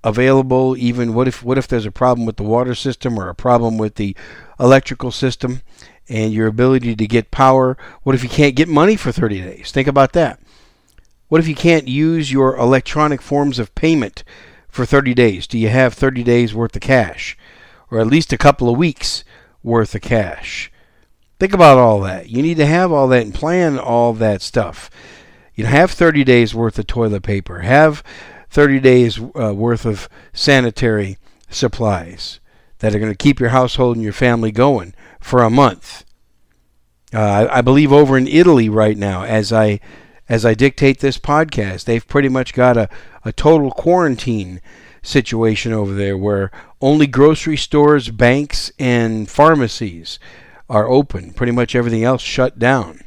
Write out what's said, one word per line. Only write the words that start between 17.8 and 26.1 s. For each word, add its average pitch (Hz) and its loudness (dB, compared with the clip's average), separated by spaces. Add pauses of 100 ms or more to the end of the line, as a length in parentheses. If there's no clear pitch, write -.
or 113 -2
at 110 2
least 151 0
a 135 -6
couple 135 2
of 120 0
weeks - -4 (400)
worth 117 -2
of 101 -6
cash? - -6 (680)
Think 190 -2
about 160 8
all 113 4
that. 92 -8
You 117 -4
need 160 -2
to 151 2
have 175 2
all 139 2
that 123 2
and 101 -14
plan 160 -2
all 120 0
that 107 -2
stuff. - -6 (680)
You 110 -6
know, 110 -2
have 156 4
thirty 156 2